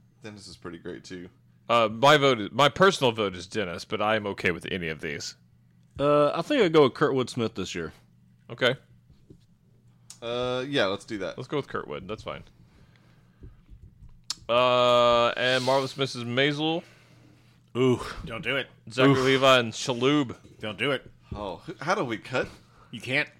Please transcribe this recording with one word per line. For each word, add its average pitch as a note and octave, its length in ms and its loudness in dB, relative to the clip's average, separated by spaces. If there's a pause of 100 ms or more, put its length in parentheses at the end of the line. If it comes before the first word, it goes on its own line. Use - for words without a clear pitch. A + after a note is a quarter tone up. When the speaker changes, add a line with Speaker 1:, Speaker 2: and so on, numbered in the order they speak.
(240)
Speaker 1:
Dennis G#2 240 -16
is E2+ 100 -18
pretty E2+ 200 -14
great, E2 260 -14
too. F2+ 260 -14 (400)
Speaker 2:
Uh, A2+ 220 4
my C3+ 260 6
vote C3+ 220 4
is, G2 120 -6
my C3+ 180 4
personal E3 420 2
vote G#2 240 -2
is F2 120 -12
Dennis, F#2 380 -6
but G#2+ 160 -4
I G#2+ 160 2
am G#2 100 -4
okay G2 240 -2
with - 200 -6
any F2 180 -6
of D2+ 120 -8
these. D2 340 -10 (640)
Speaker 3:
Uh, D3 360 2
I E3+ 60 -4
think C#4 200 0
I'd E3+ 120 2
go D#3 100 8
with B2+ 100 2
Kurtwood C3 360 0
Smith A2+ 260 -4
this F#2 180 -8
year. E2 180 -6 (600)
Speaker 2:
Okay. B2 240 0 (1500)
Speaker 1:
Uh, B2 460 -4
yeah, C#3 180 0
let's G2 200 -4
do A2 140 -8
that. F2+ 180 -8
Speaker 2:
Let's B2+ 100 -12
go D#3 100 -6
with C3+ 100 -6
Kurtwood. D#2 400 -10
That's G#2+ 160 -10
fine. D2 200 -12 (2000)
Uh, A#2+ 840 4
and B2+ 340 0
Marvelous C3 340 0
Missus C3 260 -4
Maisel. D3 600 -2 (920)
Speaker 3:
Ooh. B2 240 2 (260)
Speaker 4:
Don't A2+ 180 -10
do B2 140 -2
it. B2 100 -6 (240)
Speaker 2:
Zachary B2+ 220 4
Speaker 3:
Oof. C3 120 2
Speaker 2:
Levi C3 340 6
and A#2 140 -2
Shaloub. C3 600 0 (260)
Speaker 4:
Don't G#2+ 160 -8
do B2 140 0
it. B2+ 180 -4 (260)
Speaker 1:
Oh, G2 300 -8
who, - 160 -12
how D#3+ 120 0
do G#3 120 -2
we A2+ 120 -4
cut? C3 300 -4 (440)
Speaker 4:
You A2+ 100 -14
can't. C3+ 260 -2 (120)